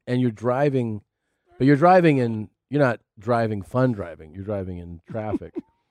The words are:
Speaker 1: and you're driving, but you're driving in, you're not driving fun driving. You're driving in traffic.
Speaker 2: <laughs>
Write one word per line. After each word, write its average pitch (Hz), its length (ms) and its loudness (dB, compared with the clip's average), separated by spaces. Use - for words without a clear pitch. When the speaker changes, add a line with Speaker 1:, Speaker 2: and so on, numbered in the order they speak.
Speaker 1:
and 123 120 0
you're 123 120 0
driving, 123 720 -2
but 131 120 0
you're 143 80 6
driving 170 420 6
in, 113 300 -2
you're 147 140 0
not 120 160 0
driving 110 440 -2
fun 127 300 0
driving. 80 420 -12
You're 95 100 -12
driving 95 340 -6
in 85 220 -14
traffic. 107 480 -8
Speaker 2:
<laughs> - 60 -10